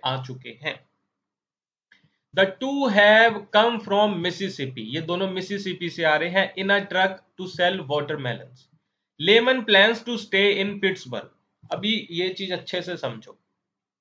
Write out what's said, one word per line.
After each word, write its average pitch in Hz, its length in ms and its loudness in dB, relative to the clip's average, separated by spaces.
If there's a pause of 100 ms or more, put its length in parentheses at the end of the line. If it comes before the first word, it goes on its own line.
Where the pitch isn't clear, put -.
आ 131 180 -2
चुके 127 400 -16
हैं। - 240 -10 (1500)
The 190 80 6
two 269 520 -2
have 214 380 6 (200)
come 226 220 4 (100)
from 208 260 2
Mississippi, 170 640 -6
ये 117 220 -8
दोनों 180 300 -4
Mississippi 185 600 -6
से 170 140 -4
आ 156 120 4
रहे 165 120 -2
हैं, 185 260 0
in 190 120 -6
a 202 140 2 (120)
truck 190 200 2 (280)
to 185 60 -8
sell 180 320 0 (140)
watermelons। 143 800 -6 (580)
Lemon 233 400 4
plans 214 400 4
to 240 100 -4
stay 196 460 0
in 202 200 -6
Pittsburgh। 127 440 -4 (440)
अभी 208 380 -2
ये 175 180 -4
चीज 185 240 -8
अच्छे 180 300 -6
से 175 140 -8
समझो, 113 400 -10 (640)